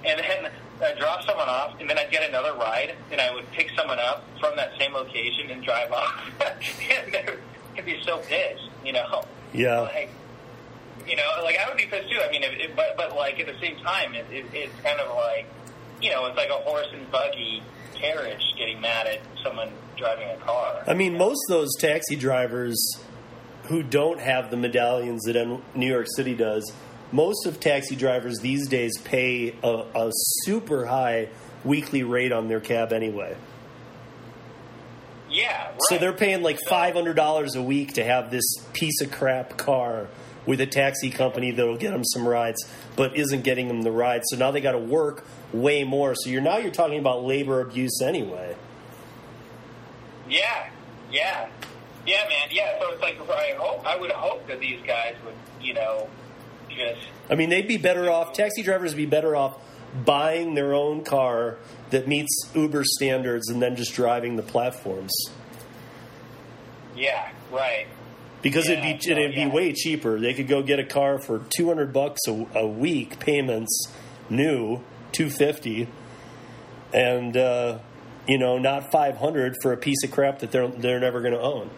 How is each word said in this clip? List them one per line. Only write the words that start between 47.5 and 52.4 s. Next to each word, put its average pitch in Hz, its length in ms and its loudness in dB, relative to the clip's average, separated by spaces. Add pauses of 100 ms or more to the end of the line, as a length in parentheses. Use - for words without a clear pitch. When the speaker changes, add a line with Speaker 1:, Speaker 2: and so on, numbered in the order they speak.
Speaker 2:
abuse 123 400 -2
anyway. 95 560 -2 (1700)
Speaker 1:
Yeah, 190 420 0 (420)
yeah. 147 360 0 (580)
Yeah, 202 220 2
man, 147 220 0